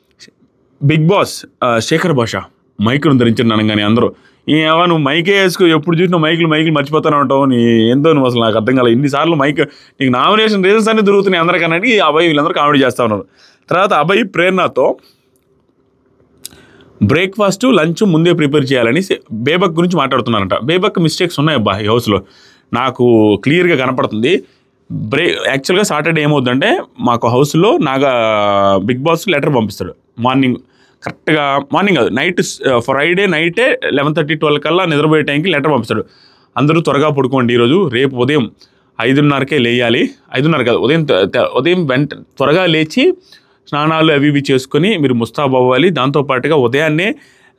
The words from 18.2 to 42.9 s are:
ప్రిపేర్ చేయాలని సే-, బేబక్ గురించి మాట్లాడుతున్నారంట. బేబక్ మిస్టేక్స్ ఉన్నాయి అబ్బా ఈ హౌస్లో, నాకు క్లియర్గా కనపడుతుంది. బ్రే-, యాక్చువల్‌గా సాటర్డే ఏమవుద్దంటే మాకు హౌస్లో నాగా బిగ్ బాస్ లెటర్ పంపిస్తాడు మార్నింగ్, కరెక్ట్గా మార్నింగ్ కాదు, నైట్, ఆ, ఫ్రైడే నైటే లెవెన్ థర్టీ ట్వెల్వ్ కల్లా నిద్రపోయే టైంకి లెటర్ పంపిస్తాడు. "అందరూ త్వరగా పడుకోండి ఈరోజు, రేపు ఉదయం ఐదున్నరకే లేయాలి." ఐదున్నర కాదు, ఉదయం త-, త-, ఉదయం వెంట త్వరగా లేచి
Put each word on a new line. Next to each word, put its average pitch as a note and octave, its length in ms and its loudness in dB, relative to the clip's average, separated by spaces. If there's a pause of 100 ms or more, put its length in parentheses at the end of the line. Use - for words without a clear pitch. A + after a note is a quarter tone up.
ప్రిపేర్ C#3+ 400 0
చేయాలని B2+ 300 0
సే-, - 160 -4 (140)
బేబక్ D#3+ 380 -2
గురించి F3 260 0
మాట్లాడుతున్నారంట. A#2+ 580 -2 (100)
బేబక్ F#3 340 -2
మిస్టేక్స్ E3+ 400 -2
ఉన్నాయి D3 200 0
అబ్బా G2+ 200 -2
ఈ G#2+ 80 -6
హౌస్లో, A2 360 0 (520)
నాకు A#2 680 2
క్లియర్గా E3 420 0
కనపడుతుంది. C3 580 -2 (480)
బ్రే-, G#2+ 420 -4 (120)
యాక్చువల్‌గా C#3 360 0
సాటర్డే D#3+ 400 -2
ఏమవుద్దంటే D3 580 0 (200)
మాకు A#2 280 0
హౌస్లో D#3+ 480 2
నాగా C3+ 360 0 (680)
బిగ్ B2 160 -4
బాస్ E3 300 -2
లెటర్ D3+ 260 0
పంపిస్తాడు G2+ 400 -4 (240)
మార్నింగ్, B2+ 380 0 (480)
కరెక్ట్గా C#3+ 560 -2 (120)
మార్నింగ్ F#3 240 0
కాదు, A2 120 2
నైట్, D#3 320 -2 (280)
ఆ, B2 100 2
ఫ్రైడే D#3 480 0
నైటే F3 540 -2 (120)
లెవెన్ C#3+ 220 -2
థర్టీ D#3+ 200 -2
ట్వెల్వ్ D3+ 260 -2
కల్లా E3+ 240 -2
నిద్రపోయే D#3 380 0
టైంకి D3+ 260 -4
లెటర్ D3+ 240 0
పంపిస్తాడు. A2+ 320 -2 (520)
"అందరూ D3 240 0
త్వరగా D3+ 300 0
పడుకోండి C3 440 0
ఈరోజు, C#3 340 2
రేపు C3 280 -2
ఉదయం B2 340 0 (500)
ఐదున్నరకే C#3 580 0
లేయాలి." A#2+ 520 0 (240)
ఐదున్నర D3 280 0
కాదు, A2+ 140 2
ఉదయం C#3+ 280 0
త-, C#3 80 0
త-, G2+ 440 0
ఉదయం E3+ 300 0
వెంట C3+ 280 -2
త్వరగా D3 520 -2
లేచి E3+ 480 0 (540)